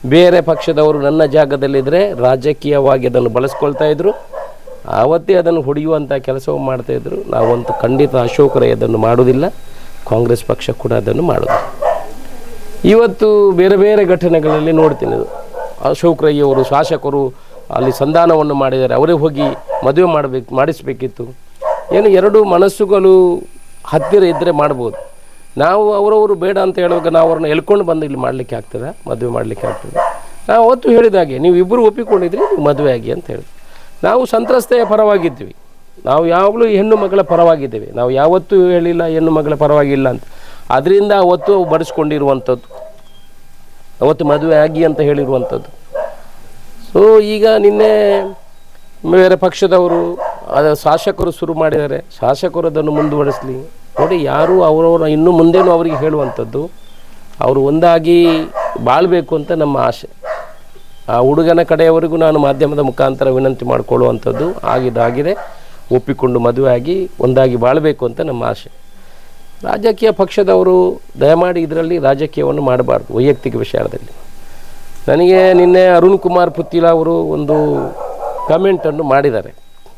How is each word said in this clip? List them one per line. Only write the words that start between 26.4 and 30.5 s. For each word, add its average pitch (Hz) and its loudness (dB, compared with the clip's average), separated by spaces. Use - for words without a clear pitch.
ಅಂತ 190 -2
ಹೇಳುವಾಗ 175 0
ನಾವು 165 4
ಅವ್ರನ್ನ 165 -2
ಎಳ್ಕೊಂಡು 175 0
ಬಂದು 160 -2
ಇಲ್ಲಿ 139 -6
ಮಾಡಲಿಕ್ಕೆ 127 -6
ಆಗ್ತದೆ, 120 -12
ಮದುವೆ 120 -4
ಮಾಡಲಿಕ್ಕೆ 113 -6
ಆಗ್ತದೆ? - -6
ನಾವು 226 4